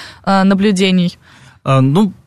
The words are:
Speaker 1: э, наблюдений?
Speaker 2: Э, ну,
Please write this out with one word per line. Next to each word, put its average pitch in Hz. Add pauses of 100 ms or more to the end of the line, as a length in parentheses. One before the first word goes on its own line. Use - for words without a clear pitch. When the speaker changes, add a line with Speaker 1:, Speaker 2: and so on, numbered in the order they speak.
(240)
Speaker 1:
э, 196
наблюдений? 190 (460)
Speaker 2:
Э, 135
ну, 170 (120)